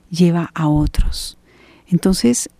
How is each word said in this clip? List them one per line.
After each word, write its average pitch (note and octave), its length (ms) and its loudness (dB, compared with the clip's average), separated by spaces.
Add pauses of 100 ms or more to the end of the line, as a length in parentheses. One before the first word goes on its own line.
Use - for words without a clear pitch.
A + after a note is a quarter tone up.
(120)
lleva E3+ 420 0
a D#3 140 -2
otros. - 720 0 (500)
Entonces, F#3+ 600 0 (100)